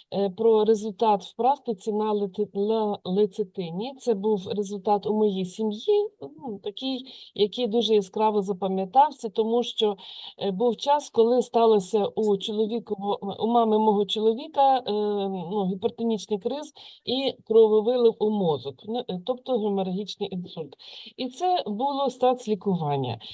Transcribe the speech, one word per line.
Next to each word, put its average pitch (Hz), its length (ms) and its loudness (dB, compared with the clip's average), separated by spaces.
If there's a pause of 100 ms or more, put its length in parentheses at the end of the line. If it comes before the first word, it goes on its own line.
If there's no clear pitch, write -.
(140)
е, 202 160 0
про 220 360 2
результат 214 580 2
в - 120 -20
практиці 233 560 -2
на 214 200 0
лети-, 202 420 -2
на 208 500 0
лецитині. 196 960 -2
Це 240 140 0
був 202 340 0
результат 202 600 -2
у 202 60 0
моїй 202 320 0
сім'ї, 220 640 -2 (120)
ну, 277 420 -12
такий, 254 420 -8 (300)
який 214 320 0
дуже 214 260 2
яскраво 214 480 2
запам'ятався, 196 880 0
тому 226 340 0
що, 214 340 -2 (400)
е, 196 140 -2
був 214 260 0
час, 285 320 0
коли 233 320 4
сталося 220 640 2
у 208 320 0
чоловіково-, 202 1040 -4
у 208 80 0
мами 226 320 4
мого 208 260 2
чоловіка, 262 720 2
е, 247 140 -4 (380)
ну, 190 420 -4
гіпертонічний 214 680 -4
криз 269 340 -8 (320)
і 262 280 -2 (100)
крововилив 220 760 6
у 214 100 2
мозок, 151 460 0 (100)
ну, 226 240 -6
е, 180 160 -6
тобто 254 320 -2
геморагічний 196 720 -2
інсульт. 180 420 -10 (440)
І 254 100 -6
це 349 400 0
було 269 420 -2
стацлікування. 180 1120 0 (140)